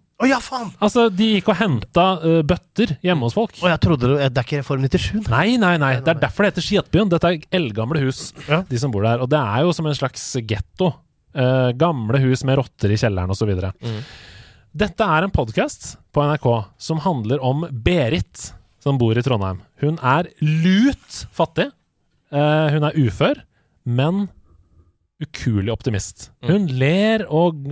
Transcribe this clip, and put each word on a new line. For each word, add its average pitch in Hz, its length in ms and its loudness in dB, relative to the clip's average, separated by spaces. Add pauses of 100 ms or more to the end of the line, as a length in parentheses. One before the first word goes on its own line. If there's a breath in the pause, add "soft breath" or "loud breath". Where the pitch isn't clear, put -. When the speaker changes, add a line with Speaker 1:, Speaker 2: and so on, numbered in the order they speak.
(220)
Speaker 1:
Å 247 80 2
ja, 262 100 2
faen! 233 400 -8
Speaker 2:
Altså, 233 340 4
de 208 280 2
gikk - 80 0
og 202 80 2
henta, 170 480 2 (180)
eh, 165 200 4
bøtter 170 600 -2
hjemme 175 180 2
hos 117 120 -2
folk. 220 260 -2
Speaker 1:
Å, 180 140 0
jeg 156 80 -2
trodde 131 260 4
det, 135 260 2
det 131 40 -6
er 123 100 0
ikke 143 160 -4
Reform 135 200 -2
nittisju, 190 440 -2
nei. 175 300 2
Speaker 2:
Nei, - 0 -
nei, - 0 -
nei. 180 200 4
Speaker 1:
Nei, - 0 -
nei, 135 220 0
Speaker 2:
Det 127 80 -6
er 165 60 4
Speaker 1:
nei. 151 80 -6
Speaker 2:
derfor - 240 0
det 190 80 0
heter - 160 -6
Skjetbyen. 196 400 2
Dette 170 160 2
er 170 140 0 (120)
eldgamle 131 480 -2
hus, 131 320 -4 (160)
Speaker 1:
Ja. 156 140 0
Speaker 2:
de 139 160 -4
som 127 140 -2
bor 98 100 -2
der. 117 180 2
Og 127 100 -4
det 151 100 2
er 113 260 -2
jo 180 80 2
som 160 140 -4
en 147 80 -2
slags - 420 -6 (100)
getto. 110 460 -4 (400)
Eh, 127 380 2
gamle 131 480 0
hus 131 240 2
med 135 140 2
rotter 104 340 -2
i 107 80 2
kjelleren 92 300 -2
og 98 60 -2
så 110 120 -2
videre. 95 340 -2
Speaker 3:
Mm. 113 220 -8 (720 loud breath)
Speaker 2:
Dette 190 260 -4
er 165 220 2
en 196 80 -2
podcast 156 640 -2 (180)
på 147 100 2
N 147 100 0
R 147 40 0
K 117 280 0 (120)
som 160 220 -4
handler 143 420 -2
om 135 300 -2
Berit, 127 800 -2 (280)
som 139 180 0
bor 117 200 4
i 120 40 2
Trondheim. 98 400 -2 (180)
Hun 156 240 -2
er 143 240 2 (140)
lut 185 880 0
fattig. 180 400 -2 (600)
Eh, 151 400 2
hun 151 120 0
er 151 80 0
ufør, 147 500 0 (440)
men 160 420 0 (920)
ukuelig 107 500 -2
optimist. - 600 -6 (120)
Speaker 3:
Mm. 123 80 -2
Speaker 2:
Hun 196 160 2
ler 180 600 0
og 160 420 0